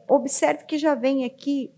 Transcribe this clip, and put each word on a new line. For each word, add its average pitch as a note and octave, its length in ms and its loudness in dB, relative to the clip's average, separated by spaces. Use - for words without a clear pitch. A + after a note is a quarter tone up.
observe C#4+ 560 2
que D#4 140 -8
já D4 180 0
vem C4 300 -2
aqui C4+ 520 -8